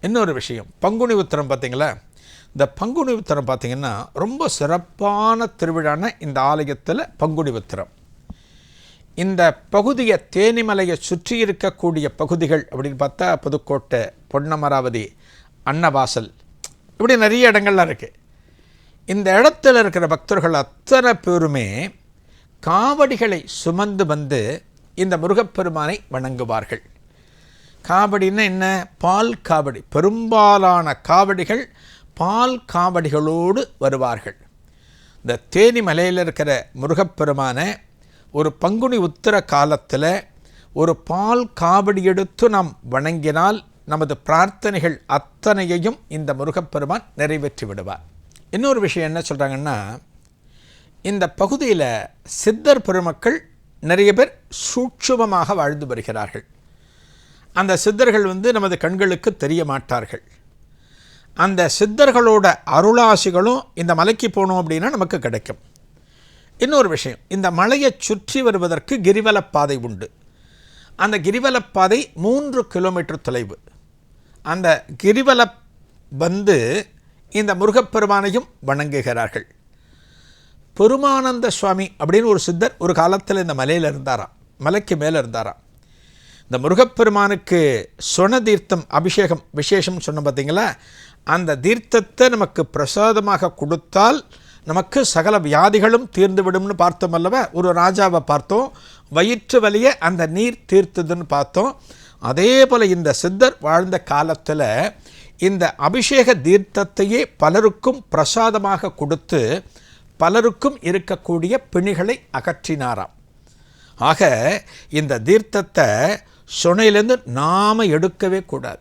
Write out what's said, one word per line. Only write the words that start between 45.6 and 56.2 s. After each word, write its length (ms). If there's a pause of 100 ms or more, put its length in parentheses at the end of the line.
இந்த 260
முருகப்பெருமான் 720 (120)
நிறைவேற்றி 500
விடுவார். 360 (480)
இன்னொரு 300
விஷயம் 280
என்ன 200
சொல்றாங்கன்னா, 680 (1040)
இந்த 360
பகுதியில 680 (180)
சித்தர் 580
பெருமக்கள் 640 (320)
நிறைய 320
பேர் 260 (100)
சூட்சுமமாக 1080
வாழ்ந்து 320
வருகிறார்கள். 580 (1080)